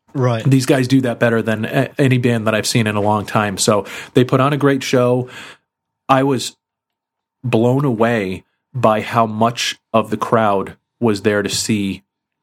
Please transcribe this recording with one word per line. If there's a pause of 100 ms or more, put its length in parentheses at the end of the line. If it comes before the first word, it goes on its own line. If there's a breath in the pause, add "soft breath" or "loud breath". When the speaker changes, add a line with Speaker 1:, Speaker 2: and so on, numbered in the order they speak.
(140)
Speaker 1:
Right.
Speaker 2:
These
guys
do
that
better
than
a-,
any
band
that
I've
seen
in
a
long
time.
So (280 loud breath)
they
put
on
a
great
show. (800 loud breath)
I
was (880)
blown
away (300)
by
how
much (160)
of
the
crowd (220)
was
there
to
see (400)